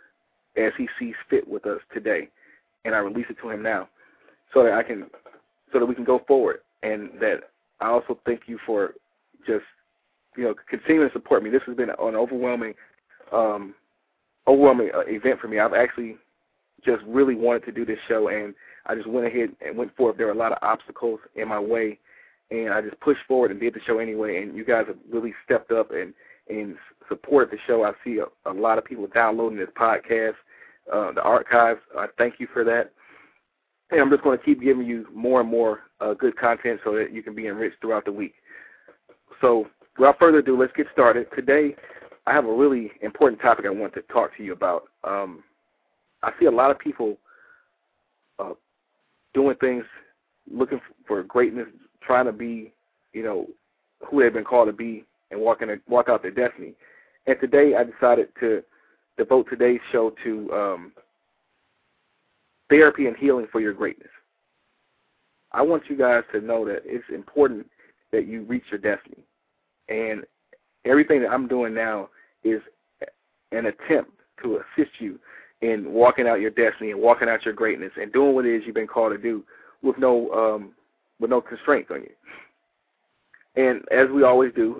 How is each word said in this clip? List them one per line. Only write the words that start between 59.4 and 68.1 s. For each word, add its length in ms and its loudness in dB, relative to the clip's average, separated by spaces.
today's 300 2
show 220 0
to, 280 -8
um, 400 -6
therapy 360 6
and 100 -4
healing 360 0
for 80 0
your 140 -2
greatness. 360 -10
I 100 0
want 260 2
you 80 -6
guys 360 2
to 80 -2
know 240 -2
that 220 -6
it's 180 -10
important 560 0